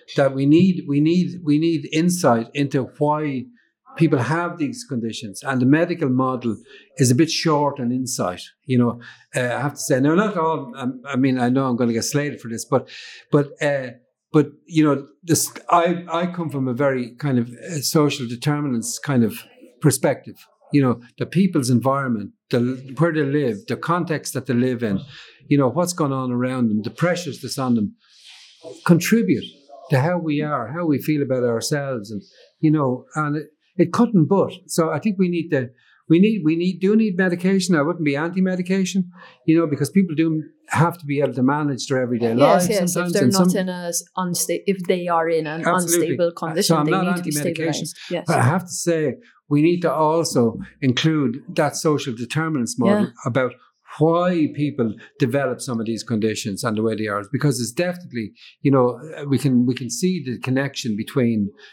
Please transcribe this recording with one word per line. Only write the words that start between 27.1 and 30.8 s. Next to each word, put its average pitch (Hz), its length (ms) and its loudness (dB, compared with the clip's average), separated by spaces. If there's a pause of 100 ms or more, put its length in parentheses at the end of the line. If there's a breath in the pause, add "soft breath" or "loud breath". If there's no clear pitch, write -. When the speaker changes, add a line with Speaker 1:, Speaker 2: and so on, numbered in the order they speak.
Speaker 1:
that's 123 180 -8
on 127 160 0
them, 104 200 0 (880 loud breath)
contribute 175 600 2 (460)
to 135 100 4
how 175 180 0
we 151 240 -2
are, 139 300 -4
how 175 120 -6